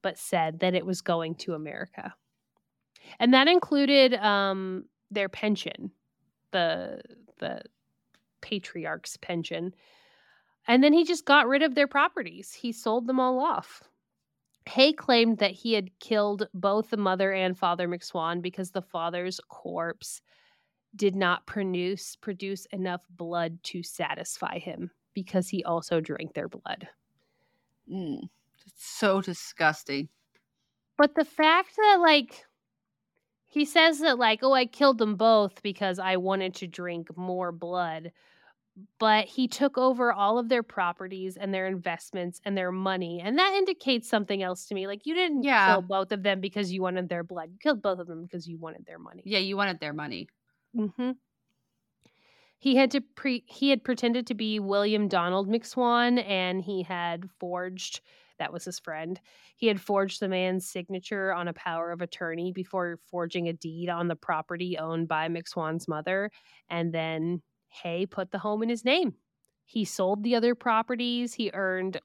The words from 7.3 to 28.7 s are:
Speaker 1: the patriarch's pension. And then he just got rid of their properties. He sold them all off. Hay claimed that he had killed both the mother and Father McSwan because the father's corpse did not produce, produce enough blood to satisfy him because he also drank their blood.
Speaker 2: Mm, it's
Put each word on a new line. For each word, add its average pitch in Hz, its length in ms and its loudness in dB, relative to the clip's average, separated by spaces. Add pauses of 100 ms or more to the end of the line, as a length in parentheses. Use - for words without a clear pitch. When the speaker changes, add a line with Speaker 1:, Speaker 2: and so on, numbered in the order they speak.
Speaker 1:
the - 240 -6 (800)
patriarch's 160 760 -8
pension. 170 580 -6 (920)
And 247 160 6
then 294 100 8
he 339 100 6
just 339 220 -2
got 285 220 6
rid 269 140 4
of 285 140 2
their 285 120 4
properties. 240 640 -2
He 233 180 -8
sold 226 340 -2
them 262 140 0
all 254 200 2
off. - 440 -4 (800)
Hay 285 280 6
claimed 233 460 4
that 202 120 2
he 226 220 -4
had 196 260 -2
killed 208 540 0
both 196 380 0
the 220 60 -2
mother 190 360 2
and 185 240 0
Father 175 300 0
McSwan 175 520 -4
because 180 300 -8
the 180 140 -6
father's 175 560 -6 (100)
corpse - 720 -8 (760)
did 190 200 2
not 180 320 0
produce, 185 720 -4
produce 196 500 -8
enough 185 420 -6
blood 170 540 -4
to 175 180 -8
satisfy - 800 -6
him - 320 -10 (240)
because 185 340 -2
he 185 140 -4
also 170 360 -2
drank 156 360 -8
their 147 120 -6
blood. - 400 -12 (1040)
Speaker 2:
Mm, 180 380 -8 (380)
it's - 180 -20